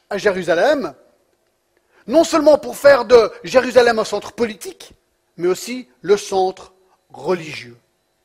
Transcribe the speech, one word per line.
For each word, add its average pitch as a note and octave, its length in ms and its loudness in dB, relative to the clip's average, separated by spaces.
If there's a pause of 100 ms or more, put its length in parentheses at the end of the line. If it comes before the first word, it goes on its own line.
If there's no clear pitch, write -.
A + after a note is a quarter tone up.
(100)
à G3+ 80 -6
Jérusalem, F#3 760 -2 (1120)
non D4+ 180 2
seulement D#4 340 2
pour - 180 -14
faire C#4 280 4
de A3 280 4 (120)
Jérusalem A#3+ 540 2
un G#3 60 0
centre - 280 -10
politique, A#3 600 -10 (440)
mais E3+ 120 -4
aussi A#3+ 400 -6 (140)
le G3 140 2
centre F#3+ 560 -4 (400)
religieux. C#3 640 -8 (480)